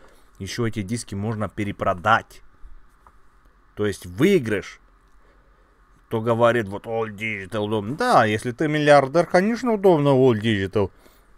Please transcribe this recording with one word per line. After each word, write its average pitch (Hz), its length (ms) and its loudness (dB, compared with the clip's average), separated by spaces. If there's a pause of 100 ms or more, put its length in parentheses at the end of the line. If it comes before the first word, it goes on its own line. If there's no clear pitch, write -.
(400)
Ещё 107 260 -6
эти 110 160 -6
диски 110 320 -8
можно 104 340 -6
перепродать. 101 920 -2 (1300)
То 104 100 -2
есть 95 200 -6
выигрыш. 113 760 0 (1300)
Кто 113 120 -4
говорит: 117 480 2
«Вот 98 180 -10
All 113 300 -6
Digital 104 500 -6
удобно». 107 300 -4
Да, 208 280 2
если 107 260 -2
ты 156 160 -4
миллиардер, 147 600 4
конечно, 220 480 0
удобно 180 340 4
All 131 260 6
Digital. 104 560 0 (480)